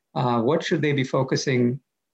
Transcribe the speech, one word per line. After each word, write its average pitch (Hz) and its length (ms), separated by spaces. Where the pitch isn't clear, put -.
Uh, 123 280
what 151 220
should 160 180
they 147 120
be 131 100
focusing, 131 760